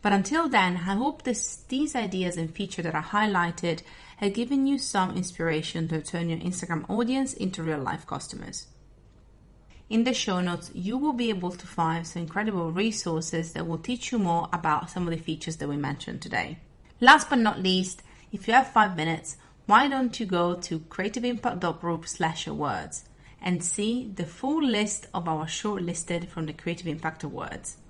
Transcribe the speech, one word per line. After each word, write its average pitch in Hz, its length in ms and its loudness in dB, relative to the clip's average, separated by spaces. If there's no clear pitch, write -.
But 208 120 4
until 277 360 2
then, 190 280 4
I 180 180 -2
hope 262 300 0
this, - 320 -2
these 277 280 0
ideas 185 400 -2
and 165 180 -4
features 185 300 -6
that 160 100 -2
are 156 80 0
highlighted 175 800 2
have 202 140 2
given 254 340 2
you 277 120 4
some 196 380 0
inspiration 165 720 0
to 160 120 0
turn 170 300 -2
your 165 80 -2
Instagram 175 500 -4
audience 254 460 0
into 185 280 -4
real-life 156 440 -2
customers. - 600 -10
In 226 140 4
the 247 100 2
show 185 260 0
notes, 175 320 -4
you 196 240 -4
will 294 160 2
be 240 180 0
able 180 200 -2
to - 160 -12
find 165 400 0
some 170 160 -8
incredible 180 480 -2
resources 170 800 -2
that 156 140 -4
will 165 100 -2
teach 240 360 -4
you 247 60 2
more 170 340 2
about 160 360 0
some 180 180 -2
of 170 40 0
the 160 120 -4
features 160 340 -6
that 143 120 -4
we 143 80 -2
mentioned 143 460 -4
today. - 360 -4
Last 285 280 10
but 262 120 4
not 220 200 2
least, 185 400 0
if 196 160 -8
you 220 80 2
have 262 180 6
five 190 240 6
minutes, 160 400 -2
why 233 220 8
don't 262 320 0
you 220 60 -2
go 175 280 4
to 170 240 -4
creativeimpact 226 800 -2
dot 170 220 -2
group 165 260 -2
slash - 400 -2
awards 147 580 -4
and 180 220 0
see 226 500 -2
the 180 100 -4
full 302 380 -2
list 214 500 0
of 170 160 -2
our 160 180 -2
shortlisted 175 840 -4
from 160 180 -6
the 156 60 -6
Creative 170 340 -6
Impact 160 380 -6
Awards. - 520 -10